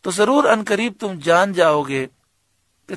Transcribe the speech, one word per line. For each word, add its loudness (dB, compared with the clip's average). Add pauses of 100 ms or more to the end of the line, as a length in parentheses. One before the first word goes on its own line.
تو -4
ضرور 2
ان 2
قریب -2
تم -8
جان 2
جاؤ 2
گے -6 (840)
کہ -12